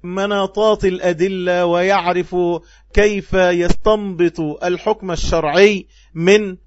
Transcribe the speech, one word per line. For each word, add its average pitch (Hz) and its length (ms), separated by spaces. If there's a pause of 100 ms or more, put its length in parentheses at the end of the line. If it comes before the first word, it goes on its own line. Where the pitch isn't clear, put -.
مناطات 202 800
الأدلة 180 800
ويعرف 180 680 (560)
كيف 208 420
يستنبط 180 1040 (240)
الحكم 185 460
الشرعي 170 760 (280)
من 190 420 (100)